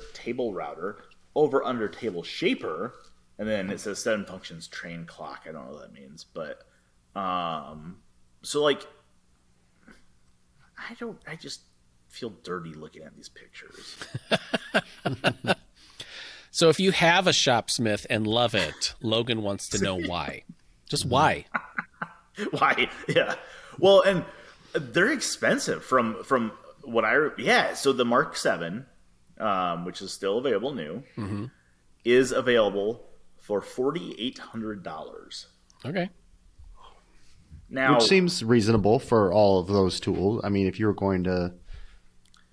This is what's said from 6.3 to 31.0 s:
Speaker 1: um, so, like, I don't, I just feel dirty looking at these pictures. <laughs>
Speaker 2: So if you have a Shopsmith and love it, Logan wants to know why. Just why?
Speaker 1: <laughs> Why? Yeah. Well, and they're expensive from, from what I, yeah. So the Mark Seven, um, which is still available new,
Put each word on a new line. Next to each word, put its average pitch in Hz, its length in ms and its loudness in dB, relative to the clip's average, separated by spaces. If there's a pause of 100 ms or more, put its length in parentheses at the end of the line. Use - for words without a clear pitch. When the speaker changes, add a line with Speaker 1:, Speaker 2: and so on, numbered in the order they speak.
Speaker 1:
um, 85 800 -6 (460)
so, - 200 -4
like, 143 220 0 (1900)
I - 220 -14
don't, 233 180 -10 (100)
I 156 80 -12
just 143 260 -14 (480)
feel 120 200 -10 (140)
dirty 87 300 -8
looking 78 300 -18
at 73 120 -20
these - 140 -20
pictures. - 680 -20 (1040)
<laughs> - 520 -2 (960)
Speaker 2:
So 165 180 6
if 156 100 4
you 190 120 4
have 175 360 4
a 165 40 6
Shopsmith 113 760 2
and 110 160 0
love 113 300 2
it, 80 460 -2
Logan 113 400 0
wants 101 280 -6
to 98 140 -2
know 95 160 0
why. 80 440 -6 (460)
Just - 160 -4
why? 123 400 2 (520)
Speaker 1:
<laughs> - 540 -10
Why? 131 380 0 (200)
Yeah. - 260 2 (440)
Well, 190 220 8
and 185 220 2 (500)
they're 160 380 0
expensive 170 720 -2
from, 113 400 0
from 117 280 0 (320)
what 113 220 0
I, 131 320 2
yeah. 196 360 2
So - 200 2
the 123 120 2
Mark 123 320 2
Seven, 95 480 -2 (520)
um, 90 480 -2
which 90 160 -10
is 95 120 -12
still 98 240 -2
available 127 360 -2
new, 92 300 -10 (140)